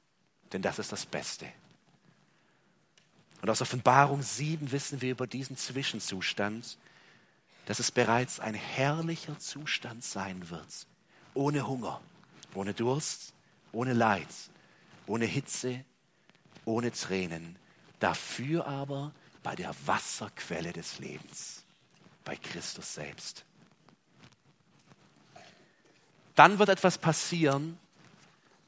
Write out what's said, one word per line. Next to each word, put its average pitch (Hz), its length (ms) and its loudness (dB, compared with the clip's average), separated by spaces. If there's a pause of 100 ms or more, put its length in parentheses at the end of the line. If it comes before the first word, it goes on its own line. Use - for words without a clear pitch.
(540)
Denn 95 80 -2
das 92 160 0
ist 104 140 -4
das - 160 -6
Beste." - 400 -6 (1900)
Und 101 80 -2
aus 113 140 2
Offenbarung 139 580 6
sieben 147 500 -4
wissen 139 300 -4
wir 127 100 0
über 123 140 -2
diesen 131 320 -8
Zwischenzustand, 107 1200 -4 (880)
dass 107 140 -2
es 120 100 2
bereits 120 500 4
ein 107 140 -6
herrlicher 151 840 -2
Zustand 123 640 -8
sein 92 480 -6
wird. - 360 -12 (460)
Ohne 139 320 0
Hunger, 123 340 -4 (540)
ohne 98 220 -4
Durst, - 580 -2 (380)
ohne 123 220 0
Leid, 110 340 4 (800)
ohne 113 180 0
Hitze, 127 580 -2 (800)
ohne 117 280 0
Tränen. 85 640 -4 (440)
Dafür 131 680 0
aber 139 440 -6 (320)
bei 127 120 -6
der 151 200 -8 (100)
Wasserquelle 87 880 -4
des - 240 -10
Lebens, - 640 -12 (600)
bei - 120 -8
Christus - 600 -8
selbst. - 500 -12 (3000)
Dann 175 240 12
wird 196 120 8
etwas 185 280 6
passieren, 160 800 2 (920)